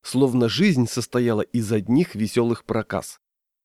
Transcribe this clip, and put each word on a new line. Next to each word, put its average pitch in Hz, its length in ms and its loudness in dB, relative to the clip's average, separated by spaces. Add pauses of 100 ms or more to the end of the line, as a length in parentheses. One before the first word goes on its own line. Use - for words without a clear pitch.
словно 123 440 2
жизнь 127 400 2
состояла 117 540 -2
из 110 300 -2
одних 117 420 0
весёлых 113 520 -2
проказ. - 540 -6 (460)